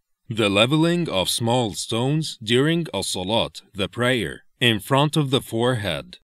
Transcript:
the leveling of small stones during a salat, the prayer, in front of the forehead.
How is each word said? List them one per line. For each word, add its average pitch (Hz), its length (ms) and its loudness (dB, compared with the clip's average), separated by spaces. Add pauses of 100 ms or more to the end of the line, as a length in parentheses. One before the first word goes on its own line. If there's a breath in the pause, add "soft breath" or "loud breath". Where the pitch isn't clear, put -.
(300)
the 110 200 2
leveling 156 600 2
of 90 200 -2
small 117 440 0
stones 135 680 -4
during 143 520 2
a 98 100 -4
salat, 92 580 -2 (120)
the 90 160 -4
prayer, 117 560 -2 (140)
in 113 200 4
front 143 380 0
of 147 120 0
the 127 120 2
forehead. 110 840 -4